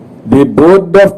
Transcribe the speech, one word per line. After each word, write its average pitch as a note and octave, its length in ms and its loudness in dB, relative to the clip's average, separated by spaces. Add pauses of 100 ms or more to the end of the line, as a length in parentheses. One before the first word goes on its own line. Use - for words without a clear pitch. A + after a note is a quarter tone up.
(300)
"The C3 140 0
board E3+ 500 0
of G3 240 2